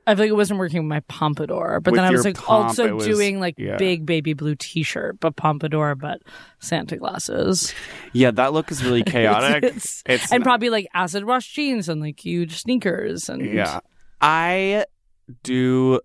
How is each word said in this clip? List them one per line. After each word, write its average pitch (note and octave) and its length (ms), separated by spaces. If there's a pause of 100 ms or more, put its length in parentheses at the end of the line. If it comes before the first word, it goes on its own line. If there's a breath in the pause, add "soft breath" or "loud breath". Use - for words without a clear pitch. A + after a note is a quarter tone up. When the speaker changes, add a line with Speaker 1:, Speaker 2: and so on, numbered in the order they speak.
Speaker 1:
I G#3+ 80
feel G#3 120
like A3 40
it G#3+ 60
wasn't G3+ 240
working E3+ 240
with D3+ 60
my D3+ 120
pompadour, - 800
but E3+ 140
Speaker 2:
With - 60
Speaker 1:
then F#3 60
I F#3 60
was, D3+ 140
Speaker 2:
your G3 80
Speaker 1:
like, - 100
Speaker 2:
pomp, A3 260
Speaker 1:
also A#3 160
Speaker 2:
it G#3+ 100
was, A3 120
Speaker 1:
doing, G3+ 320
like, F3+ 180
Speaker 2:
yeah. G2 200
Speaker 1:
big F3+ 280
baby D#3 280
blue D3 220
t-shirt, - 640
but D#3+ 160
pompadour, D3+ 600
but D3 260 (380 loud breath)
Santa - 380
glasses. - 760 (400 loud breath)
Speaker 2:
Yeah, B2 180
that B2+ 220
look D#3 180
is B2+ 120
really B2 200
Speaker 1:
<laughs> - 0
Speaker 2:
chaotic. B2 600
Speaker 1:
It's, - 420
Speaker 2:
It's - 260
Speaker 1:
and B3 100
Speaker 2:
not B3 40
Speaker 1:
probably, A#3+ 240
like, G#3+ 240
acid F3+ 320
wash B3 280
jeans B3+ 360
and, D3+ 120
like, D3+ 220
huge E3+ 380
sneakers. G#3+ 680
And - 220
Speaker 2:
Yeah. E2 280 (400)
I F3+ 680 (580)
do B2+ 600